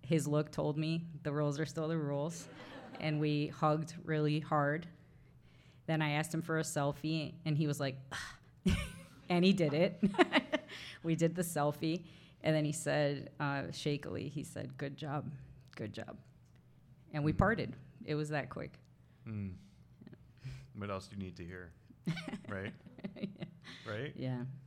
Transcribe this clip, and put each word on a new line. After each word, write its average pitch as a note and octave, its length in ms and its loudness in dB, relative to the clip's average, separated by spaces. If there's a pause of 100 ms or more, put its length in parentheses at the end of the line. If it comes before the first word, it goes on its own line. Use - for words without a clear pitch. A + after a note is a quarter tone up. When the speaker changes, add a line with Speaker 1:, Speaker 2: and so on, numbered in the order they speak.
Speaker 1:
His E3 240 2
look D3+ 240 2
told D3+ 260 0
me E3 300 0 (160)
the D3+ 100 -2
rules D3 260 0
are D#3 80 2
still D#3 220 -4
the E3 80 0
rules, D3 500 -2 (540)
and D3+ 200 2
we D3+ 280 4
hugged D#3 460 2 (100)
really D3+ 360 4
hard. D3+ 460 2 (1000)
Then D#3 160 2
I D3+ 100 2
asked D#3 220 0
him E3 80 2
for D#3+ 160 0
a D#3+ 40 2
selfie, D3+ 720 0 (120)
and D3 100 4
he D#3 100 4
was C#3+ 140 2
like, C3+ 160 0 (720)
"Ugh." - 100 6
<laughs> - 520 -8
And F3 160 6
he F#3+ 100 10
did D#3+ 180 4
it. E3+ 300 4
<laughs> G3 100 4 (880)
We E3 140 2
did E3 180 4
the F3+ 80 0
selfie, D#3+ 640 0 (380)
and D#3 120 4
then D3+ 100 4
he D3 80 2
said, C#3+ 580 0 (100)
uh, C#3 220 0 (100)
shakily, - 560 -2
he C#3 160 -6
said, - 340 -8
"Good C#3 180 -6
job, D3 340 -4 (440)
good G#2+ 180 -6
job." - 240 -10 (960)
And D3 100 0
we D#3 100 4
Speaker 2:
Mm. - 40 -6
Speaker 1:
parted. G3 380 4 (300)
It D3+ 80 -2
was D3+ 160 -2
that D3+ 200 -4
quick. - 280 -10 (500)
Speaker 2:
Mm. G2+ 240 -6 (540)
Speaker 1:
Yeah. - 80 -16 (640)
Speaker 2:
What G2+ 140 -6
else F#2+ 180 -4
do G2+ 80 -12
you G2+ 60 -6
need F2+ 140 -8
to F2+ 80 -8
hear? F2+ 280 -12 (340)
Speaker 1:
<laughs> E3 60 -2 (360)
Speaker 2:
Right? G2 240 -4 (440)
Speaker 1:
Yeah. - 280 -8 (420)
Speaker 2:
Right? A#2 300 -6
Speaker 1:
Yeah. B2+ 280 -2 (220)